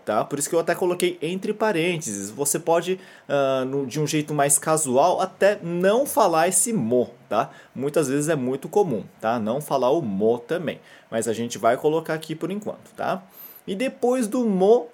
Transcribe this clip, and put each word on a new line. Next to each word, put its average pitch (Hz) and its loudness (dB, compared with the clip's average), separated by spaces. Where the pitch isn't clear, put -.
tá? 110 0
Por 143 -6
isso 139 -4
que - -2
eu 165 2
até 165 0
coloquei 180 0
entre 190 -4
parênteses. 160 -2
Você 139 -2
pode, 170 0
ah, 135 2
no, 135 -4
de 127 -4
um 151 0
jeito 151 -2
mais 147 2
casual, 151 2
até 190 2
não 185 2
falar 175 4
esse 190 0
mo, 123 2
tá? 107 0
Muitas 143 0
vezes 147 0
é 170 0
muito 135 -4
comum, 160 0
tá? 113 0
Não 113 -2
falar 135 0
o 160 2
mo 110 0
também. 156 -6
Mas 113 -2
a 110 0
gente 117 -6
vai 117 4
colocar 156 0
aqui 160 -8
por 160 -6
enquanto, - -10
tá? 190 -4
E 185 -6
depois 254 -2
do 233 -2
mo 202 4